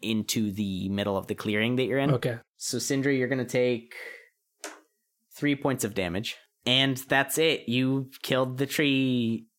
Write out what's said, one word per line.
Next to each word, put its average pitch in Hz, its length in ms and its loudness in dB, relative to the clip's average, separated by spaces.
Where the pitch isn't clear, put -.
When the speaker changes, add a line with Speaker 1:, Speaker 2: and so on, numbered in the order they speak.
Speaker 1:
into 107 480 0
the 98 380 -2
middle 101 280 0
of 92 80 -4
the - 80 -4
clearing 107 440 0
that 131 80 2
you're 113 120 0
in. 139 140 2
Speaker 2:
Okay. 123 260 -2
Speaker 1:
So, - 200 -6
Sindri, 135 400 0
you're 127 100 2
gonna 127 180 0
take 123 500 0
three 147 200 0
points 139 280 -2
of 101 100 -4
damage. 92 440 -2
And 131 320 4
that's 135 280 2
it. 160 300 2
You 131 440 0
killed 131 360 0
the 139 100 0
tree 131 800 0